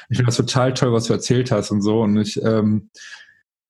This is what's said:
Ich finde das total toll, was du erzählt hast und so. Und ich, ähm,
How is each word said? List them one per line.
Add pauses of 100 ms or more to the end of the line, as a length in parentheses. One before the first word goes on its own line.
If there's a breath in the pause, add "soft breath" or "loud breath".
Ich
finde
das
total
toll,
was
du
erzählt
hast
und
so.
Und
ich,
ähm, (800 loud breath)